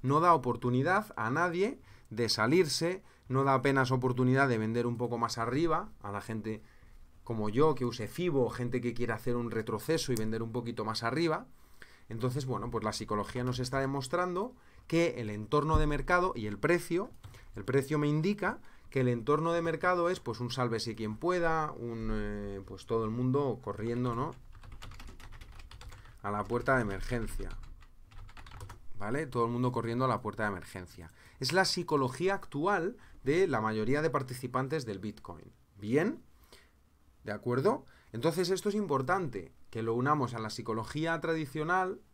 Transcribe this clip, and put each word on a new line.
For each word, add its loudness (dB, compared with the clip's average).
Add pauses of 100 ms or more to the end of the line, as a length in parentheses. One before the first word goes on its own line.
No 4
da 6
oportunidad 2
a -2
nadie 0 (280)
de 0
salirse, 2 (240)
no 2
da 4
apenas 4
oportunidad 4
de 4
vender 0
un -2
poco -2
más 0
arriba 0 (100)
a -8
la -4
gente -6 (600)
como -2
yo, 6
que -2
use -4
FIBO, 0
gente -2
que -2
quiera 0
hacer -2
un -2
retroceso -2
y 2
vender 0
un -6
poquito -4
más -4
arriba. 0 (600)
Entonces, -2
bueno, -2
pues -2
la 2
psicología -2
nos -2
está -2
demostrando -2 (320)
que 2
el -2
entorno 2
de 8
mercado 2
y -4
el -4
precio, 2 (440)
el -10
precio 2
me 2
indica 0 (280)
que 0
el 4
entorno 2
de 2
mercado 2
es, -2
pues, -6
un -2
sálvese -2
quien -4
pueda, 2
un, -4
eh, -4
pues, -14
todo 0
el -2
mundo 2
corriendo, -2
¿no? -2 (1900)
A -4
la -2
puerta 2
de 4
emergencia. -4 (1500)
¿Vale? 0
Todo 0
el 0
mundo 2
corriendo 0
a 2
la 0
puerta -4
de 0
emergencia. -10 (280)
Es -2
la 6
psicología 2
actual -2 (260)
de 6
la 2
mayoría 2
de 2
participantes -2
del -4
Bitcoin. -10 (240)
¿Bien? 2 (1040)
¿De -6
acuerdo? 0 (260)
Entonces 0
esto 0
es 0
importante, 0 (160)
que -4
lo 0
unamos 2
a -6
la -4
psicología -4
tradicional -2 (120)